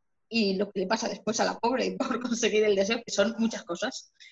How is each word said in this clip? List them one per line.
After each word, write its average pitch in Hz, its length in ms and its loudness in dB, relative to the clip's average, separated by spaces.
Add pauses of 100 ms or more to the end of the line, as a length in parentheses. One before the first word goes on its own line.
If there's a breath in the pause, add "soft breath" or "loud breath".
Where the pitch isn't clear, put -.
(340)
Y 208 220 2
lo 196 160 -2
que - 80 -4
le 185 80 0
pasa 226 220 -2
después 214 320 -2
a - 20 4
la - 160 -2
pobre 208 400 0
<laughs> - 0 -
por 240 220 -2
conseguir 214 420 2
el 208 140 4
deseo, 208 280 2
que - 60 -10
son 220 260 2
muchas 226 260 0
cosas - 500 -8 (180 loud breath)